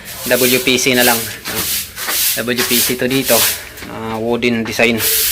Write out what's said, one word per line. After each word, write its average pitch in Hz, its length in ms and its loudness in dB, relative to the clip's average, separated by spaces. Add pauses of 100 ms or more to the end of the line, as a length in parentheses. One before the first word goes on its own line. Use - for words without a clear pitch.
(260)
W 123 400 4
P 127 80 4
C 123 240 4
na 123 80 6
lang. 117 120 4 (1200)
W 123 240 -2
P 120 80 0
C 123 240 0
to 127 80 0
dito. 123 320 2 (480)
Ah, 113 320 -8
wooden 117 480 0
design. 117 320 2 (340)